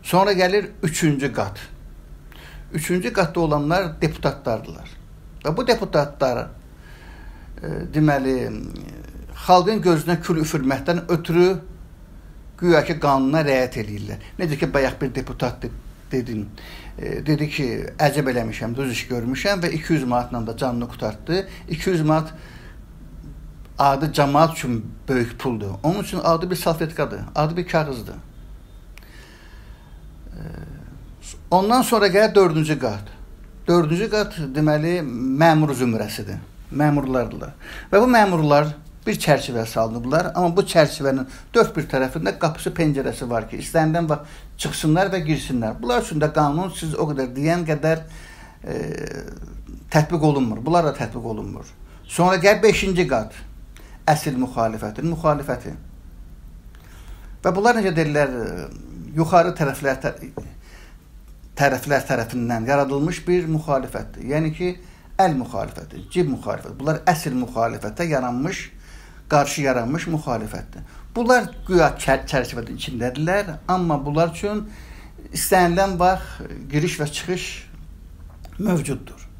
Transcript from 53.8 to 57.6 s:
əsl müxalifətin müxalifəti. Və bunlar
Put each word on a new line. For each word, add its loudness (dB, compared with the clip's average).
əsl 2
müxalifətin -2
müxalifəti. -2
Və 2
bunlar 6